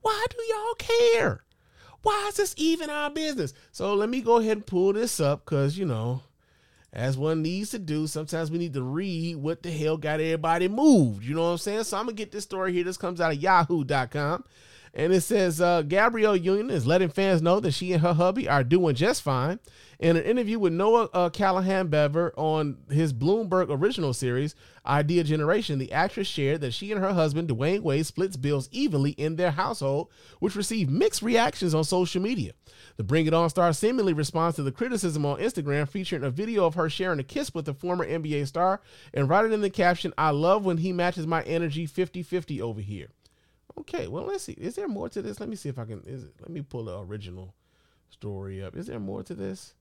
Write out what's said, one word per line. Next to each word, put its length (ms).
Why 280
do 140
y'all 320
care? 680
Why 260
is 60
this 220
even 340
our 180
business? 460
So 240
let 140
me 120
go 160
ahead 200
and 100
pull 260
this 260
up, 240
'cause, 320
you 100
know, 360
as 240
one 240
needs 300
to 80
do, 260
sometimes 460
we 80
need 140
to 100
read 540
what 260
the 80
hell 260
got 220
everybody 480
moved. 560
You 100
know 80
what 120
I'm 40
saying? 280
So 120
I'm 80
gonna 80
get 180
this 120
story 300
here. 100
This 140
comes 220
out 120
of 100
yahoo 420
dot 280
com. 320
And 180
it 100
says, 380
uh, 220
Gabrielle 560
Union 320
is 180
letting 220
fans 320
know 180
that 140
she 180
and 100
her 120
hubby 340
are 160
doing 320
just 280
fine. 360
In 160
an 80
interview 340
with 140
Noah, 420
uh, 160
Callahan 580
Bever 500
on 400
his 220
Bloomberg 580
original 440
series, 420
Idea 400
Generation, 540
the 120
actress 360
shared 340
that 120
she 200
and 80
her 120
husband, 360
Dwayne 320
Wade, 240
splits 320
bills 340
evenly 400
in 240
their 160
household, 580
which 160
received 340
mixed 320
reactions 520
on 100
social 380
media. 320
The 80
Bring 220
It 80
On 160
star 240
seemingly 400
responds 420
to 80
the 80
criticism 540
on 140
Instagram, 500
featuring 340
a 60
video 360
of 100
her 140
sharing 300
a 40
kiss 300
with 120
the 80
former 320
N 160
B 140
A 100
star 360
and 160
wrote 160
it 80
in 80
the 80
caption, 480
"I 120
love 340
when 140
he 160
matches 340
my 160
energy 420
fifty 380
fifty 380
over 180
here." 300
Okay, 300
well, 180
let's 200
see. 80
Is 220
there 120
more 220
to 120
this? 200
Let 80
me 80
see 100
if 100
I 60
can, 220
is 180
it, 160
let 100
me 120
pull 240
the 120
original 560
story 540
up. 140
Is 100
there 140
more 220
to 100
this? 480